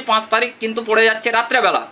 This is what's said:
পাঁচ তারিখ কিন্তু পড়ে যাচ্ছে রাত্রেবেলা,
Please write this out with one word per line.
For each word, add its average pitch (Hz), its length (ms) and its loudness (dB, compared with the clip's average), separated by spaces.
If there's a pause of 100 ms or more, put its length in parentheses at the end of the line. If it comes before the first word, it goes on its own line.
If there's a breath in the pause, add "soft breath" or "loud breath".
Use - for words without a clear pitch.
পাঁচ 220 140 2 (100)
তারিখ 226 260 0
কিন্তু 220 200 -6 (100)
পড়ে 220 200 4
যাচ্ছে 220 220 -2
রাত্রেবেলা, 226 500 0 (100)